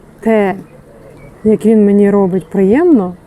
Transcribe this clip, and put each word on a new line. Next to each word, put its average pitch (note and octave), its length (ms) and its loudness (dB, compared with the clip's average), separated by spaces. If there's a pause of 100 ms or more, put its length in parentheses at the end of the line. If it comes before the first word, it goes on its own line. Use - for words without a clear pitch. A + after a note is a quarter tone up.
(200)
те, G#3 340 -2 (920)
як G#3+ 220 0
він G#3+ 180 2
мені G3+ 260 2
робить F#3+ 400 -2
приємно G3+ 640 0 (120)